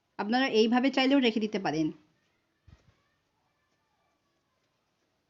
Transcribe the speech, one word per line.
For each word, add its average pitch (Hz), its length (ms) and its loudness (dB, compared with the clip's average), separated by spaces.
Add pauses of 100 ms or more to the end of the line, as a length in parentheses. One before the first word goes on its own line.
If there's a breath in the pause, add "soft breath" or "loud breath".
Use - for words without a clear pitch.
(180)
আপনারা 233 320 -2
এইভাবে 240 400 2
চাইলেও 269 280 2
রেখে 233 260 0
দিতে 214 140 -6
পারেন। 156 280 -2 (3500)